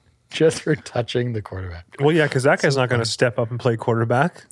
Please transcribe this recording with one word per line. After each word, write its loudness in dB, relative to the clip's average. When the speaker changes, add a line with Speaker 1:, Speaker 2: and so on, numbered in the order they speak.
Speaker 1:
just 2
for 0
touching -4
the -6
quarterback. -12
Speaker 2:
Well, 4
yeah, 4
'cause 0
that 4
guy's 2
Speaker 1:
So 0
Speaker 2:
not 2
gonna 0
Speaker 1:
funny. -4
Speaker 2:
step 0
up -2
and -6
play 0
quarterback. 0